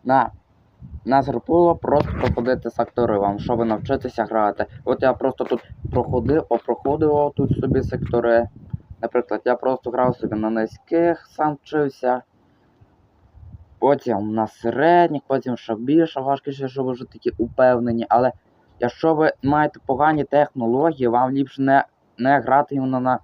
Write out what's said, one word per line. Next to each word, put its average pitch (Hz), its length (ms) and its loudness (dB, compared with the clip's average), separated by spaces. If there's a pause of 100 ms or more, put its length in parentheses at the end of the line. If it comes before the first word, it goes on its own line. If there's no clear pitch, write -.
На, 127 280 2 (720)
на 135 180 4
Серпуло 165 520 2
просто 139 360 0 (100)
проходити 123 480 -2
сектори 117 480 0
вам, 101 220 0
щоб 117 260 -2
навчитися 117 600 -2
грати. 107 400 0 (200)
От 127 160 -2
я 131 120 2
просто 131 300 -4
тут - 260 -4 (220)
проходив, 127 560 0
попроходив 147 880 0
тут - 240 -2
собі 131 240 0
сектори. 117 640 0 (540)
Наприклад, 113 440 -2
я 123 100 2
просто 127 360 -4
грав 127 240 0
собі 107 200 -6
на 107 140 -2
низьких, 165 760 -2
сам 151 360 -4
вчився. 131 580 -2 (1600)
Потім 113 540 0
на 110 140 -2
середніх, 151 800 2
потім 127 300 -2
ще - 180 -6
більше 147 440 0
важкіше, 135 480 -4
щоб 131 180 -6
ви 127 60 -4
вже 123 140 -8
такі - 320 -6
упевнені. 120 720 2
Але 123 220 4 (480)
якщо 160 340 0
ви 151 200 2 (100)
маєте 147 420 0
погані 147 380 0
технології, 139 840 0
вам 123 240 2
ліпше 135 300 -4
не, 135 240 2 (320)
не 135 220 2
грати 135 360 2
іменно 131 240 -2
на 127 240 0